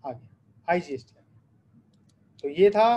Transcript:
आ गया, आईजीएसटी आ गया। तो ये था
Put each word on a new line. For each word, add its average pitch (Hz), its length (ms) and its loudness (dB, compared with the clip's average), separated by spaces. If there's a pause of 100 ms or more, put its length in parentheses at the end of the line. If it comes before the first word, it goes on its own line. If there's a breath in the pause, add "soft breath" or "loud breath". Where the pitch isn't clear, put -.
आ 135 80 -10
गया, - 160 -16 (400)
आईजीएसटी 170 480 -6
आ - 60 -20
गया। - 1200 -20
तो 143 80 -8
ये 185 180 4
था 214 280 2